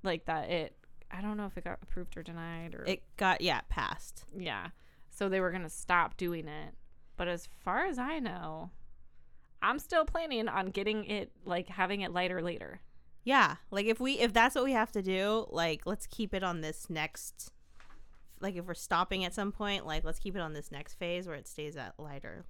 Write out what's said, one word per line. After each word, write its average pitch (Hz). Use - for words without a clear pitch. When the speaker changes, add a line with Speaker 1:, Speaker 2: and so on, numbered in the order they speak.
Speaker 1:
Like, 170
that 156
it, 165
I 185
don't 208
know 208
if 185
it 175
got -
approved -
or -
denied 165
or -
Speaker 2:
It 190
got, 190
yeah, 160
passed. -
Speaker 1:
Yeah. 139
So 196
they 190
were 180
gonna 175
stop -
doing 170
it. 151
But 180
as 175
far 233
as 320
I 294
know, 175
I'm 240
still 320
planning 294
on 190
getting 214
it, 208
like, 180
having 196
it 180
lighter 180
later. 160
Speaker 2:
Yeah. 240
Like, 202
if 226
we, 269
if 226
that's 233
what 254
we 269
have 220
to 202
do, 196
like, 165
let's -
keep 208
it 190
on 170
this 156
next, -
like, 190
if 175
we're 175
stopping 185
at 175
some 202
point, 202
like, 156
let's 160
keep 190
it 190
on 156
this 143
next 147
phase 180
where 160
it -
stays 147
at 117
lighter 143